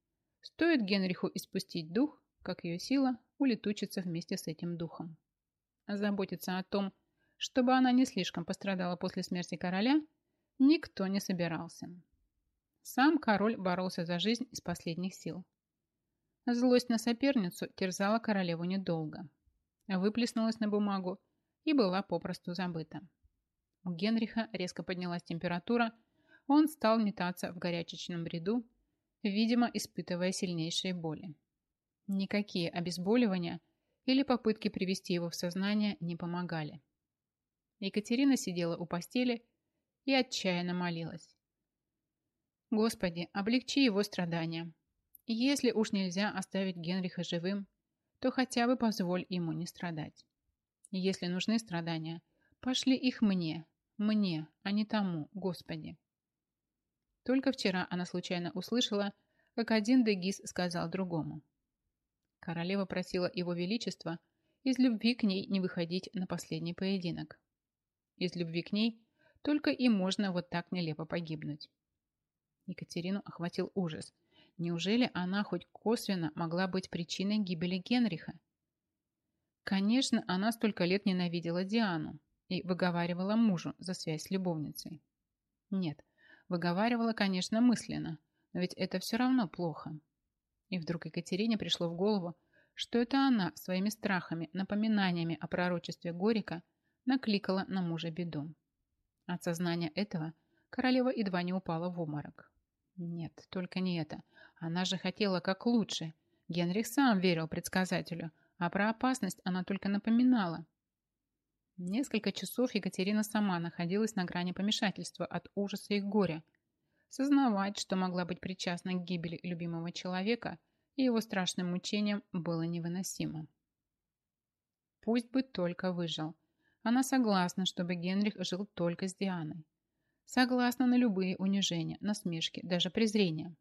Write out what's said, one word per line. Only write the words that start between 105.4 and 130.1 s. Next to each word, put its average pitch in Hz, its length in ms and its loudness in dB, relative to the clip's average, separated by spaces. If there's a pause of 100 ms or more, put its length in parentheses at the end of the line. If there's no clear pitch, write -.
как - 260 -2
лучше. 208 480 0 (340)
Генрих 175 380 0
сам 247 320 4
верил 165 300 2
предсказателю, 170 840 -2 (260)
а 175 140 0
про 202 180 2
опасность 226 560 0
она 185 200 -2
только 196 240 -2
напоминала. 220 760 4 (1120)
Несколько 202 540 -2
часов 240 440 -2
Екатерина 208 500 0
сама 202 340 0
находилась 175 560 -2
на 180 100 -2
грани 180 280 -4
помешательства 190 720 -2
от - 300 -6
ужаса 202 380 -4
и 202 60 2
горя. 196 440 0 (640)
Сознавать, 247 680 2
что - 180 -2
могла 180 280 0
быть 175 160 -8
причастна 185 520 -4
к 180 120 -2
гибели 170 380 -4
любимого 170 480 -6
человека 185 680 -4 (360)
и 269 80 0
его 233 180 4
страшным 180 520 -2
мучениям, 208 500 -2 (100)
было 165 300 -2
невыносимо. 170 840 -4 (1500)
Пусть 240 320 0
бы 262 100 2
только 180 500 -2
выжил. 165 440 -4 (480)
Она 247 180 4
согласна, 196 640 2
чтобы 180 300 -2
Генрих 190 420 0
жил 185 360 -4
только 175 340 -2
с 180 80 -10
Дианой. 175 500 -4 (600)